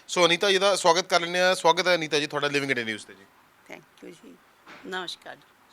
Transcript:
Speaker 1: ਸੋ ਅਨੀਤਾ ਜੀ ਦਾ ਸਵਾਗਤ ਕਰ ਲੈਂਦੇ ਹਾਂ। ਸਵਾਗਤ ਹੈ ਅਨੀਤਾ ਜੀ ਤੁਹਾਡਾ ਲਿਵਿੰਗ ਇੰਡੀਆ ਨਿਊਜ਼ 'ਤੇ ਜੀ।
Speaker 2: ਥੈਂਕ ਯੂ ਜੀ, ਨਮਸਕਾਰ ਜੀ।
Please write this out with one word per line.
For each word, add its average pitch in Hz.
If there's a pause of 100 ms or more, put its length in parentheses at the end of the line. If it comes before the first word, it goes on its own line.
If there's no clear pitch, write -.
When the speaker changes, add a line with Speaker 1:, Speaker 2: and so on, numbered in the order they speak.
Speaker 1:
ਸੋ 180
ਅਨੀਤਾ 175
ਜੀ 190
ਦਾ 196
ਸਵਾਗਤ 170
ਕਰ 175
ਲੈਂਦੇ 175
ਹਾਂ। 185
ਸਵਾਗਤ 175
ਹੈ 180
ਅਨੀਤਾ 156
ਜੀ 147
ਤੁਹਾਡਾ 143
ਲਿਵਿੰਗ 139
ਇੰਡੀਆ 120
ਨਿਊਜ਼ 107
'ਤੇ 101
ਜੀ। 98 (440)
Speaker 2:
ਥੈਂਕ -
ਯੂ -
ਜੀ, - (520)
ਨਮਸਕਾਰ 185
ਜੀ। - (300)